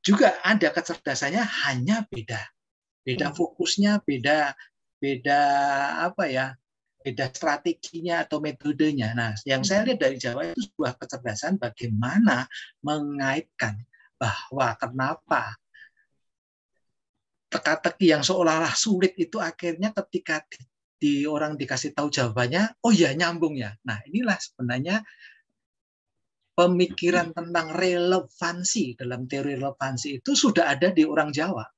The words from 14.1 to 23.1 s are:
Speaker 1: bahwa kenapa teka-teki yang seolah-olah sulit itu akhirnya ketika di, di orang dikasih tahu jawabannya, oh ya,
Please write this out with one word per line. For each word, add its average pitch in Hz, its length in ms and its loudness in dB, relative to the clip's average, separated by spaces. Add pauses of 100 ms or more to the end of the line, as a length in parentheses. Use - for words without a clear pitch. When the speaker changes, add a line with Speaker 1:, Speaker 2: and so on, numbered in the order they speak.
Speaker 1:
bahwa 120 560 -2
kenapa 127 800 -4 (1900)
teka-teki 160 640 2
yang 147 80 2
seolah-olah 160 540 2
sulit 190 400 2
itu 190 240 -2
akhirnya 170 500 -4
ketika 175 560 -4
di, - 140 -20 (400)
di 147 120 4 (120)
orang 151 320 -2
dikasih 139 400 -4
tahu 147 160 -2
jawabannya, 127 720 0
oh 233 80 6
ya, 156 240 6